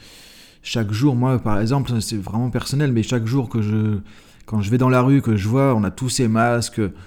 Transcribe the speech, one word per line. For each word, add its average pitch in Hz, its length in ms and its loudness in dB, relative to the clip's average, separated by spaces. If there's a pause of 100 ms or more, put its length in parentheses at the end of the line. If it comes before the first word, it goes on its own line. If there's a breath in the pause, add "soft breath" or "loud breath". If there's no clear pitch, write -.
(640 loud breath)
chaque 107 300 -4
jour, 123 240 2
moi 123 240 2
par 104 200 2
exemple, 120 420 0
c'est 110 140 -6
vraiment 107 340 -4
personnel, 131 420 -2
mais 113 100 2
chaque 117 240 -2
jour 123 220 -2
que 113 140 -2
je... 107 360 0 (480 loud breath)
Quand 107 160 -2
je 98 80 -2
vais 123 80 2
dans 127 120 4
la 127 120 4
rue, 135 200 4
que 113 120 2
je 101 140 0
vois, 135 260 2
on 110 80 2
a 92 80 0
tous 127 180 -6
ces 120 200 0
masques, 117 520 0
pff, 95 140 -2 (120)